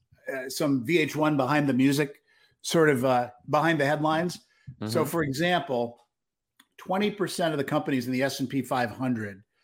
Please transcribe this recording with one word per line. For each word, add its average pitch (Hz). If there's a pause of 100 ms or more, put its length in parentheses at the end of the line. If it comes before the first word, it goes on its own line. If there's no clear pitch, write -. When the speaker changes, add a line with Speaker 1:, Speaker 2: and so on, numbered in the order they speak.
(320)
Speaker 1:
uh, 131
some 135
V 170
H 156
one 151
behind 143
the 131
music, 139 (400)
sort 160
of, 131
uh, 123 (220)
behind 151
the 143
headlines. 156 (480)
So, 117
Speaker 2:
Mm-hmm. 151
Speaker 1:
for 170
example, 139 (800)
twenty 196
percent 165
of 147
the 135
companies 139
in 131
the 127
S 135
and 127
P 135
five 123
hundred, 107 (220)